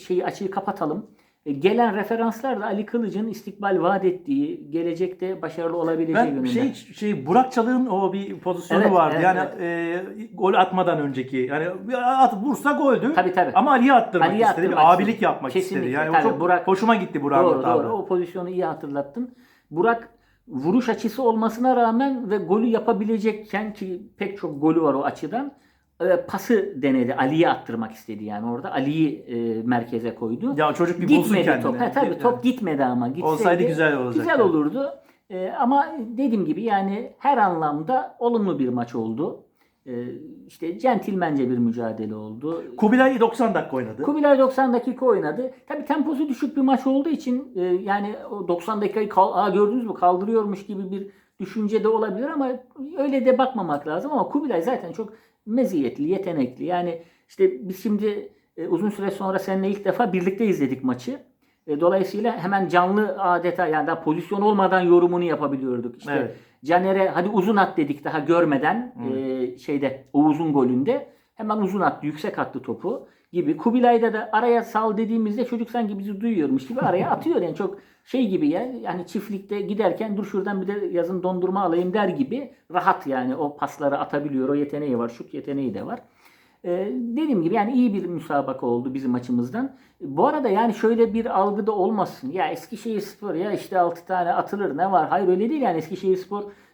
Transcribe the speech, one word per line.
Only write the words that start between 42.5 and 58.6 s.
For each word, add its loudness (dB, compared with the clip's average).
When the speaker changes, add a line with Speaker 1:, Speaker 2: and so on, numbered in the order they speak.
Speaker 2:
Kubilay 4
doksan 2
dakika -2
oynadı. -6
Speaker 1:
Kubilay 4
doksan 2
dakika -2
oynadı. 2
Tabii -8
temposu 0
düşük -4
bir 2
maç 2
olduğu 2
için, -4
e, -2
yani -2
o -6
doksan -2
dakikayı 0
kal-, 4
"Aa, 2
gördünüz 2
mü, -6
kaldırıyormuş" 2
gibi -8
bir -8
düşünce -2
de 2
olabilir 0
ama -2
öyle 0
de 6
bakmamak -2
lazım. -4
Ama 0
Kubilay -2
zaten -2
çok -10
meziyetli, 0
yetenekli. -2
Yani -2
işte 0
biz -12
şimdi, -2
e, -6